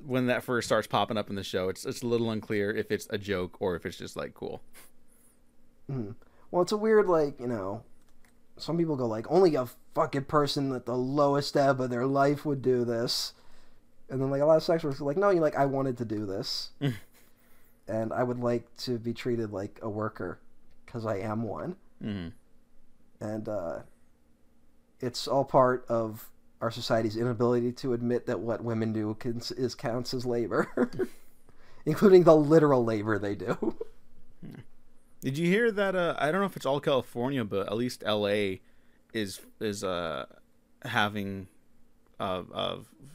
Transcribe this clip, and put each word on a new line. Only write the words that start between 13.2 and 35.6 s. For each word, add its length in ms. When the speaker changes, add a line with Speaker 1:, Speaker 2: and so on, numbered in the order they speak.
Speaker 2:
And 120
then, 100
like, 100
a 40
lot 120
of 60
sex 200
workers 160
are 40
like, 140
"No, 120
you're 140
like, 120
I 120
wanted 300
to 80
do 200
this." 500
Speaker 1:
<laughs> 1120
Speaker 2:
And 240
I 120
would 160
like 280
to 220
be 140
treated 400
like 280
a 80
worker, 500
'cause 180
I 140
am 240
one. 320
Speaker 1:
Mm-hmm. 260
Speaker 2:
And, 240
uh, 320
it's 280
all 180
part 420
of 420
our 100
society's 440
inability 580
to 200
admit 320
that 140
what 240
women 300
do 260
cons-, 320
is, 240
counts 380
as 120
labor. 640
<laughs> 460
Including 380
the 120
literal 480
labor 340
they 180
do. 420
Speaker 1:
Yeah. 140
Did 160
you 100
hear 240